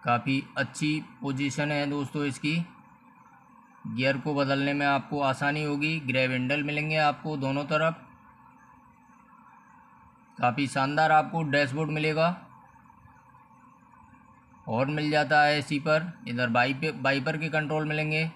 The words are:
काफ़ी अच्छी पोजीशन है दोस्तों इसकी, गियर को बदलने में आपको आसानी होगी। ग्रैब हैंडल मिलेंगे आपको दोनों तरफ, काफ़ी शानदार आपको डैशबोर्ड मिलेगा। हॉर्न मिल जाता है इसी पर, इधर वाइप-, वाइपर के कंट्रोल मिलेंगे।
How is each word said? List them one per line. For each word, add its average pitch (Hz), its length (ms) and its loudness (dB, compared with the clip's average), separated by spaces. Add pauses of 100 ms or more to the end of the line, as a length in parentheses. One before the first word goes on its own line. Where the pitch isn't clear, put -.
काफ़ी 135 380 0 (160)
अच्छी 143 300 -2 (320)
पोजीशन 143 520 -2
है 143 180 -2
दोस्तों 147 340 -4
इसकी, 147 300 -2 (1300)
गियर 131 300 0
को 143 180 -4
बदलने 139 380 0
में 143 140 0
आपको 143 360 0
आसानी 143 420 0
होगी। 147 380 -2
ग्रैब 131 280 0
हैंडल 127 320 0
मिलेंगे 151 360 -2
आपको 151 380 0
दोनों 135 280 -2
तरफ, 160 360 0 (2500)
काफ़ी 123 280 0
शानदार 147 460 2
आपको 156 320 4
डैशबोर्ड 143 460 0
मिलेगा। 156 360 0 (2500)
हॉर्न 123 240 0
मिल 151 200 -2
जाता 147 320 4
है 147 160 4
इसी 143 200 -2
पर, 160 340 0 (160)
इधर 120 220 -2
वाइप-, 131 540 0
वाइपर 139 320 0
के 156 120 -4
कंट्रोल 156 360 0
मिलेंगे। 156 520 -2